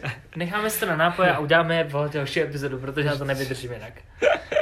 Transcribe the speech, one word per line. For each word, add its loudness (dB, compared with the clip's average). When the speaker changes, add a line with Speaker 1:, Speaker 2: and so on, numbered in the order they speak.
Speaker 1:
<laughs> -10
Speaker 2:
Necháme -2
si -2
to -2
na 0
nápoje 4
a 0
uděláme, 4
vole, -2
další -2
epizodu, -4
protože -2
já 0
to -4
nevydržím -4
jinak. -12